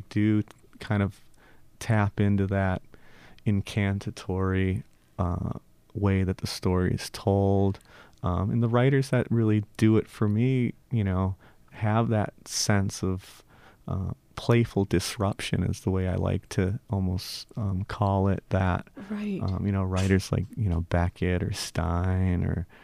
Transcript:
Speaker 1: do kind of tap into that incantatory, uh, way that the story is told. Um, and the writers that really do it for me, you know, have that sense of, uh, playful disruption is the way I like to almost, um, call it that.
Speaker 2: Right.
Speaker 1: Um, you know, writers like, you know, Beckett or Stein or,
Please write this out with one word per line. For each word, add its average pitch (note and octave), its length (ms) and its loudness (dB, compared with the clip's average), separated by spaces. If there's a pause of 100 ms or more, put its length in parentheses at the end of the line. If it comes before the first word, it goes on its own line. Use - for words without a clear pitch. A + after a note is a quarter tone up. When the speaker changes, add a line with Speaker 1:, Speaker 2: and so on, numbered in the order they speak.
Speaker 1:
do G#2+ 320 2 (380)
kind G2+ 240 0
of G2 180 -6 (580)
tap G#2+ 400 0
into G2+ 280 4
that G2 340 0 (640)
incantatory, G2 1400 0 (340)
uh, F2+ 340 -2 (420)
way G2 300 2
that F2+ 140 -2
the - 100 -8
story F#2 460 0
is - 180 -6
told. G2 680 2 (440)
Um, F#2 280 0
and A#2 120 0
the A#2 60 0
writers C3 400 2
that B2 200 0
really A2 340 2 (140)
do A2 200 6
it - 100 0
for - 200 -2
me, A#2+ 460 2 (180)
you A2+ 120 0
know, F#2+ 320 0 (360)
have A2+ 380 0
that G#2+ 240 0 (140)
sense - 560 0
of, F#2 400 -6 (440)
uh, F2+ 240 -4 (240)
playful A#2 500 2
disruption - 800 -2
is F#2+ 180 -2
the - 80 -2
way F#2 180 0
I F#2 80 -2
like F#2 340 -2
to G2+ 300 -2 (100)
almost, F#2+ 580 -4 (100)
um, F#2+ 320 -2
call G2 400 2
it F#2+ 200 0
that. F#2+ 380 0 (220)
Speaker 2:
Right. G#3 320 -6
Speaker 1:
Um, F#2+ 240 -2
you G2+ 60 0
know, G2 120 0
writers F#2 480 2
like, - 140 0 (100)
you G#2 140 0
know, E2+ 200 2
Beckett F2 540 0
or F2 80 -2
Stein F2+ 920 0
or, E2+ 200 -4 (180)